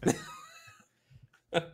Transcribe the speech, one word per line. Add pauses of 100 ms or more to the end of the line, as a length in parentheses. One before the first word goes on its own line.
<laughs> (120)